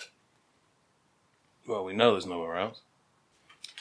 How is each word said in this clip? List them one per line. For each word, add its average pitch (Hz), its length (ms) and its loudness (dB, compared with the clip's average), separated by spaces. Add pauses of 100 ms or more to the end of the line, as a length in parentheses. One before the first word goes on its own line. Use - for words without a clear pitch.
(1700)
Well, 104 180 -2
we 95 100 -6
know 110 180 8
there's 95 140 0
nowhere 85 300 -6
else. 107 240 -4 (1000)